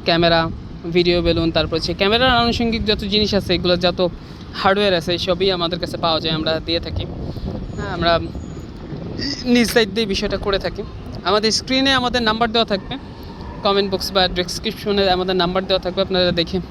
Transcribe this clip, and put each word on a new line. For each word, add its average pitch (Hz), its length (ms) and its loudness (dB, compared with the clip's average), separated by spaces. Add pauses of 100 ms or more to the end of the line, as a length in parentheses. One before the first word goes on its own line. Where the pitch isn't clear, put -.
ক্যামেরা, 165 460 4 (360)
ভিডিও 175 360 4
বেলুন, 165 280 2
তারপর 160 260 0
হচ্ছে 160 180 -2
ক্যামেরার 214 360 4
আনুষঙ্গিক 233 540 2
যত 208 200 0
জিনিস 208 300 2
আছে, 185 200 2
এগুলো 180 220 2
যত 175 340 0 (440)
হার্ডওয়্যার 196 400 4
আছে, 170 240 0
সবই 180 320 0
আমাদের 175 280 -2
কাছে 165 180 -6
পাওয়া 165 240 0
যায়, 160 140 -2
আমরা 160 320 -2
দিয়ে 165 140 0
থাকি। 160 240 -6 (720)
হ্যাঁ, 202 160 -6
আমরা 170 280 2 (1200)
নিজ 240 300 4
দায়িত্বে 220 260 2
এই 220 60 0
বিষয়টা 196 300 -2
করে 196 220 -2
থাকি। 185 240 -6 (420)
আমাদের 214 260 4
স্ক্রিনে 262 420 2
আমাদের 247 300 2
নাম্বার 220 300 2
দেওয়া 226 120 2
থাকবে, 214 340 -4 (640)
কমেন্ট 196 280 2
বক্স 185 220 -2
বা 185 160 4
ডেসক্রিপশনে 196 840 0
আমাদের 185 260 2
নাম্বার 185 300 2
দেওয়া 190 140 2
থাকবে, 185 220 -2
আপনারা 180 300 2
দেখে 170 280 0 (100)